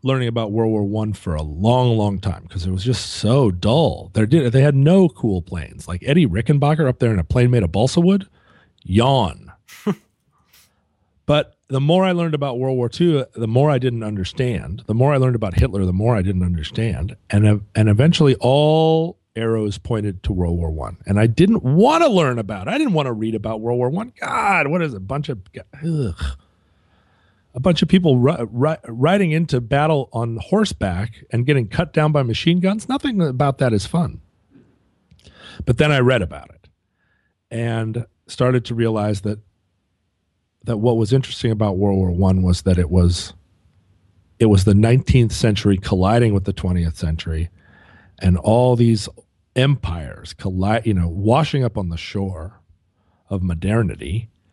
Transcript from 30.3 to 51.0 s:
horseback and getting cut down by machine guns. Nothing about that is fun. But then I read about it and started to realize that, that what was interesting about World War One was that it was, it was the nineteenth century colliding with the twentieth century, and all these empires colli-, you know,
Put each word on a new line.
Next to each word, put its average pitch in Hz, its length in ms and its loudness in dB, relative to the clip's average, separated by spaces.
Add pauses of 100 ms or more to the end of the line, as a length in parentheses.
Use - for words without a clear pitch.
horseback 110 920 -4
and 120 140 -2
getting 135 220 0
cut 165 260 -4
down 156 180 2
by 143 120 2
machine 165 360 0
guns. 196 300 -2
Nothing 262 320 -2
about 139 380 0
that 123 140 2
is 101 120 0
fun. 170 360 -4 (1400)
But 120 120 -2
then 151 140 4
I 139 80 4
read 123 220 2
about 73 280 -10
it - 200 -20 (840)
and 113 540 -6 (220)
started 127 380 0
to 117 100 -8
realize 107 460 0
that, 107 180 -6 (1200)
that 117 140 -4
what 113 200 2
was 110 140 0
interesting 127 400 0
about 104 260 0
World 98 200 2
War 92 140 2
One 92 320 2
was 90 200 2
that 90 140 2
it 87 120 0
was, 87 440 2 (1080)
it 113 80 4
was 95 180 6
the 101 100 4
nineteenth 117 560 4
century 101 460 0
colliding 104 560 2
with 98 100 0
the 98 100 -4
twentieth 87 440 -2
century, 80 520 -4 (680)
and 90 180 2
all 123 380 2
these 117 320 2 (480)
empires 87 800 -2
colli-, 98 500 -2
you 110 100 0
know, 87 140 0